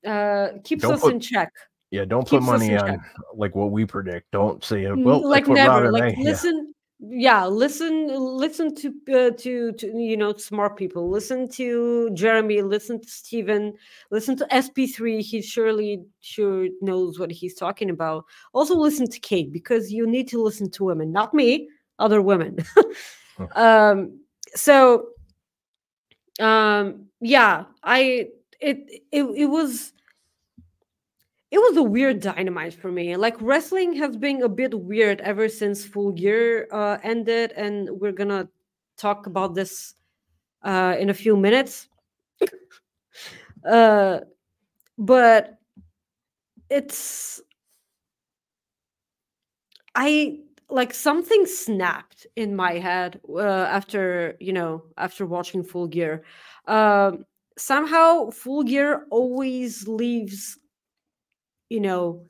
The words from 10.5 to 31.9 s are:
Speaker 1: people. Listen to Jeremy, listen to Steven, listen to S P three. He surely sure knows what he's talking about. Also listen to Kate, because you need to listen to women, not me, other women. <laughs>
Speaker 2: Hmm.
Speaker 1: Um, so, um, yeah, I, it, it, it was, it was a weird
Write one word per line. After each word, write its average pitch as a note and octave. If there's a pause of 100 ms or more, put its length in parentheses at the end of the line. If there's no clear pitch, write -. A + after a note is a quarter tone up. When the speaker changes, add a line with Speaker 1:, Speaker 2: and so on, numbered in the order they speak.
Speaker 1:
people. F3+
Listen A#3
to A#3+
Jeremy, G#3+
listen G#3
to A3+
Steven, G#3 (380)
listen A3
to C4+
S C4
P C4
three. A3+
He A3
surely G#3+ (180)
sure F#3+ (140)
knows F#3
what E3+
he's F3+
talking G3
about. D#3+ (280)
Also D4+
listen D4+
to -
Kate, E3
because G3
you A3+
need B3+
to A#3
listen G#3+
to -
women, D#3+
not G3+
me, C#4+ (300)
other G#3
women. F#3 (180)
<laughs> -
Speaker 2:
Hmm. - (100)
Speaker 1:
Um, G#3+ (360)
so, B3+ (1300)
um, G#3+ (160)
yeah, A3+ (180)
I, B3+ (320)
it, -
it, C#4+
it B3+
was, C#4 (1600)
it D#4
was G#4+
a D#4+
weird A#3